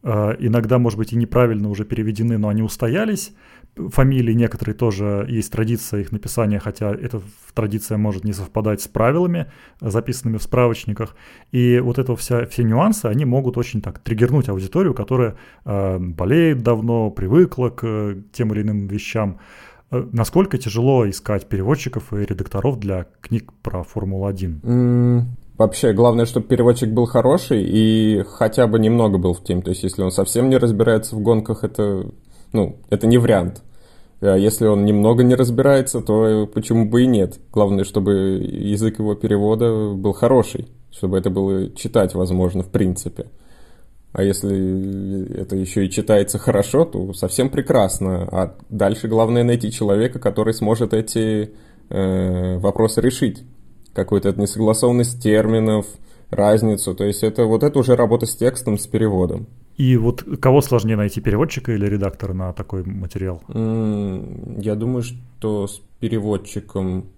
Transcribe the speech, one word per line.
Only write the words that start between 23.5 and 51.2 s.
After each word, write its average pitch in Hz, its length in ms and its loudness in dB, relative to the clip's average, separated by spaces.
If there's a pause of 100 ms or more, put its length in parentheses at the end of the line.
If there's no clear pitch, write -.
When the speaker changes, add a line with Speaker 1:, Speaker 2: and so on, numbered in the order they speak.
Speaker 1:
про 92 200 -6
Формулу 95 440 -4
один? 95 360 -6
Speaker 2:
М, 120 720 2 (220)
вообще, 110 360 2
главное, 117 340 4
чтобы 117 200 -2
переводчик 120 440 4
был 120 160 2
хороший 123 560 2
и 110 600 4
хотя 113 440 2
бы 107 100 2
немного 110 400 4
был 90 160 2
в 87 100 -8
теме. 90 200 -2
То 87 80 -6
есть, 92 120 -6
если 95 200 -2
он 92 80 0
совсем 117 380 0
не 131 80 6
разбирается 113 580 2
в 110 60 -4
гонках, 110 420 0
это, 101 440 -4 (460)
ну, 104 240 0 (120)
это 107 160 0
не 120 140 6
вариант. 98 420 0 (600)
А 98 140 4
если 107 300 2
он 104 200 4
немного 107 380 4
не 123 120 6
разбирается, 131 680 2
то 107 460 2
почему 110 420 0
бы 120 140 4
и 127 40 4
нет? 104 320 2 (120)
Главное, 101 320 2
чтобы 101 300 0 (280)
язык 104 560 -2
его 107 160 -2
перевода 107 800 0
был 95 200 -2
хороший, 120 560 2 (220)
чтобы 95 280 -2
это 95 100 -2
было 95 460 0
читать - 400 0
возможно, 90 480 0
в 92 80 -10
принципе. - 540 -2 (880)
А 90 60 -2
если 98 1200 -2
это 95 140 -6
ещё 95 260 -2
и 95 80 0
читается 104 480 0
хорошо, 131 480 2
то 98 280 -8
совсем 123 360 -2
прекрасно. 95 840 0
А 92 240 -2 (140)
дальше 104 380 0
главное 113 360 2
найти 120 280 0
человека, 110 480 0
который 110 340 0
сможет 113 400 0
эти, 110 560 0 (400)